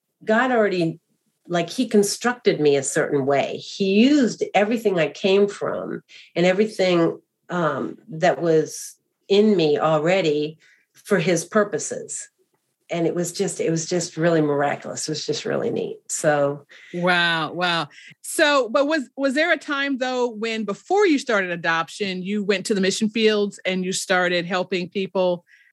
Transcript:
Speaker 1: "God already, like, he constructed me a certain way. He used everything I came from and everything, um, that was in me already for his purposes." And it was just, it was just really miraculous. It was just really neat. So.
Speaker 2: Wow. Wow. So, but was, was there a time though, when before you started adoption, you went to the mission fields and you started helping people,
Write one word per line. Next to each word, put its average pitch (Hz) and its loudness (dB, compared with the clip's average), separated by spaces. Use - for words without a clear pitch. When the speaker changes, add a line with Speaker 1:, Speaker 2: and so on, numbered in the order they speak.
Speaker 1:
"God 240 2
already, 185 0
like, 170 -2
he 240 -2
constructed 208 2
me 143 6
a 135 -2
certain 143 0
way. 139 0
He 196 -2
used 247 4
everything 208 2
I 151 2
came 202 2
from - -6
and 170 2
everything, 185 2
um, 151 -4
that 160 0
was 160 0
in 208 4
me 151 2
already 156 0
for - -2
his 170 0
purposes." - -4
And 165 0
it 165 -2
was 175 -4
just, 190 -4
it 160 0
was 165 -2
just - -4
really 165 2
miraculous. 143 -2
It 156 -6
was 151 -6
just 143 -6
really - -4
neat. - -6
So. 147 -2
Speaker 2:
Wow. 170 0
Wow. 170 -2
So, 285 2
but 277 2
was, 294 -2
was 269 0
there 320 2
a 320 2
time 277 -4
though, 254 -2
when 220 -6
before 359 0
you 294 4
started 196 0
adoption, 170 -4
you 202 -4
went 190 -2
to 220 0
the 190 0
mission 196 0
fields 214 0
and 185 -2
you 180 -4
started 180 0
helping 180 -4
people, 185 -2